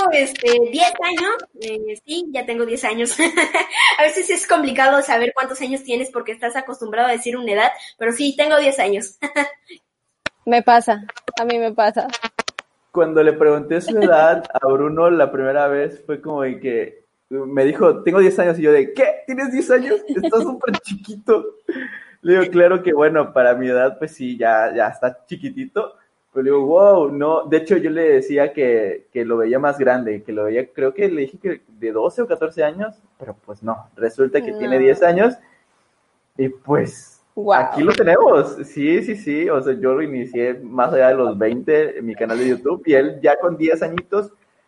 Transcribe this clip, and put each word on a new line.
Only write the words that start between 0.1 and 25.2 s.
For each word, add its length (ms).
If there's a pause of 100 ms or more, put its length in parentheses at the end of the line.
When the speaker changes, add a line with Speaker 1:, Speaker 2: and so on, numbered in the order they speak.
Speaker 1:
este, 460 (140)
diez 200 (120)
años, 320 (260)
eh, 340 (100)
sí, 260
ya 140
tengo 200
diez 180
años. 360
<laughs> 800
A 40
veces 260
es 180
complicado 560
saber 320
cuántos 260
años 220
tienes 280
porque 200
estás 240
acostumbrado 520
a 40
decir 260
una 140
edad, 200 (260)
pero 140
sí, 240
tengo 240
diez 200
años. 420
<laughs> 1200
Speaker 2:
Me 160
pasa, 440 (340)
a 60
mí 120
me 160
pasa. 340 (840)
Speaker 3:
Cuando 320
le 100
pregunté 480
su 160
edad 460 (100)
a 140
Bruno 420
la 220
primera 360
vez, 380
fue 160
como 200
de 180
que 440 (260)
me 360
dijo, 380
"Tengo 160
diez 200
años", 200
y 40
yo 100
de, 200
"¿Qué? 320
¿Tienes 260
diez 200
años? 360
Estás 360
súper 360
chiquito". 680 (760)
Le 180
digo, 120
"Claro 320
que, 100
bueno, 400
para 220
mi 140
edad, 280
pues 180
sí, 220
ya, 380
ya 140
está 360